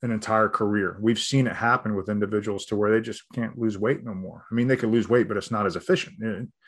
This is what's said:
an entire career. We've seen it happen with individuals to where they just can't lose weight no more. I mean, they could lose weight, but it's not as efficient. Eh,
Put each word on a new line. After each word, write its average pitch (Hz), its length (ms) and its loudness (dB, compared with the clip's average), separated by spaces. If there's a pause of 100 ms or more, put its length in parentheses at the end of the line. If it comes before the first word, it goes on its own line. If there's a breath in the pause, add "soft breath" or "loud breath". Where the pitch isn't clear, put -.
an 120 80 -4
entire 110 380 2
career. 104 520 0
We've 110 180 2
seen 135 280 2
it 92 100 -4
happen 117 380 0
with 98 140 -4
individuals 104 580 -2
to 107 100 -2
where 104 140 2
they 113 100 4
just 113 220 -8 (120)
can't 117 240 -6
lose 110 180 -2
weight 110 280 -2
no 113 100 -10
more. 92 360 -12
I 113 40 -4
mean, 120 140 2
they 131 80 4
could 117 140 -2
lose 110 200 2
weight, 117 180 6
but 104 80 -4
it's - 140 -4
not 104 160 0
as 90 100 0
efficient. - 480 0
Eh, 113 200 -4 (240 soft breath)